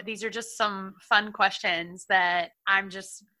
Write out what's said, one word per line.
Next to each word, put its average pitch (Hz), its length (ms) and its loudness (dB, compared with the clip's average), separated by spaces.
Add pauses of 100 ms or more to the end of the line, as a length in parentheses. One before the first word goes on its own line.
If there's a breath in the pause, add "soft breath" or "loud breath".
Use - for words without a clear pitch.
these 208 180 -8
are 226 60 -4
just 226 280 -8
some 196 440 -2
fun 208 300 2
questions 180 800 0
that 175 440 2 (140)
I'm 196 220 2
just 190 340 -14 (180)